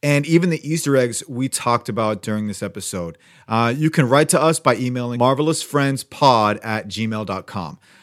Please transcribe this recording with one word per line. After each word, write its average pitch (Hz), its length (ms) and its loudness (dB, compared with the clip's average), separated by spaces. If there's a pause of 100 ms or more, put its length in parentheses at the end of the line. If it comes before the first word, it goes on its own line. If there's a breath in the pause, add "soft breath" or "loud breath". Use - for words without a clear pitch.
and 147 240 2
even 170 240 4
the 151 160 -4
Easter 151 280 0
eggs 123 320 0
we 131 220 -4
talked 120 400 -2
about 107 320 -2
during 107 260 -4
this 101 140 -8
episode? 92 560 -8 (300 soft breath)
Uh, 117 280 2
you 156 140 0
can 151 180 2
write 143 220 4
to 147 120 2
us 160 180 2
by 123 160 2
emailing 123 440 -4
marvelousfriendspod 135 1400 2
at 110 240 -6
gmail 107 380 -6
dot 95 220 -8
com. 85 320 -10 (240 soft breath)